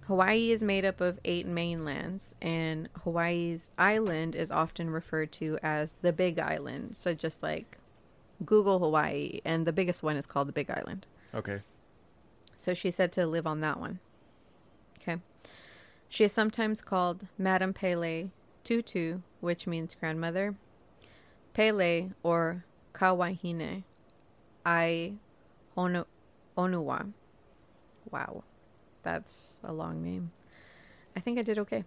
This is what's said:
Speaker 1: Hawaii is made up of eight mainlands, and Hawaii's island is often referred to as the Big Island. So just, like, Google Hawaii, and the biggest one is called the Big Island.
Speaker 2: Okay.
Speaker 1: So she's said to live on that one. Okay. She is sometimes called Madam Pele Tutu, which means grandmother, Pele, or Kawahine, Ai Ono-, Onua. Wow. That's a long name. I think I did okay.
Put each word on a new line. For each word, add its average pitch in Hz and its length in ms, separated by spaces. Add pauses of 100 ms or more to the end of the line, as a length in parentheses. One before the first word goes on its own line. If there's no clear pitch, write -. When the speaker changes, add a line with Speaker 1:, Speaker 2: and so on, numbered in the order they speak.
Speaker 1:
Hawaii 208 480
is 220 100
made 196 220
up 190 160
of 180 240
eight 175 200
mainlands, 170 960
and 160 460 (160)
Hawaii's 170 720
island 175 580
is 165 160
often 160 380
referred 160 440
to 156 280
as 151 400
the 175 120
Big 175 260
Island. 147 560
So 175 180
just, 160 300
like, 156 340 (680)
Google 202 340
Hawaii, 151 640
and 165 240
the 165 60
biggest 175 280
one 151 140
is 139 100
called 143 220
the 143 60
Big - 180
Island. - 360 (280)
Speaker 2:
Okay. 101 260 (920)
Speaker 1:
So - 180
she's 175 220
said 180 180
to 175 140
live 165 180
on 156 140
that 151 220
one. - 180 (1040)
Okay. 170 160 (920)
She - 160
is 202 80
sometimes 220 480
called 180 460 (100)
Madam 190 360
Pele 170 580 (340)
Tutu, 185 540 (200)
which 175 260
means 165 320
grandmother, 170 580 (1000)
Pele, 190 560 (120)
or 170 440 (280)
Kawahine, 175 920 (840)
Ai 170 480 (640)
Ono-, 180 280 (520)
Onua. 180 560 (960)
Wow. - 320 (600)
That's - 500 (100)
a - 80
long 160 320
name. 175 280 (840)
I 190 60
think 240 180
I 226 40
did 214 160
okay. 208 280